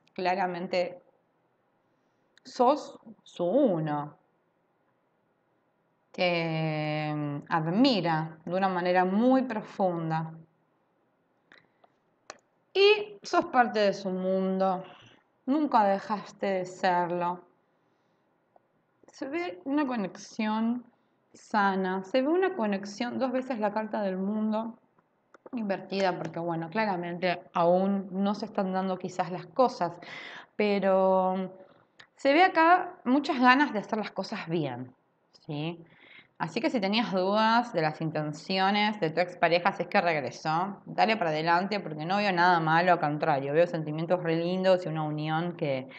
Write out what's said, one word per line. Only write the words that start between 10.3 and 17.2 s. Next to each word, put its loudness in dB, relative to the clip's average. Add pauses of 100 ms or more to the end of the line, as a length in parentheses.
Y 4
sos 0
parte 2
de 4
su -6
mundo. 0 (640)
Nunca 2
dejaste -2
de -2
serlo. -2 (1600)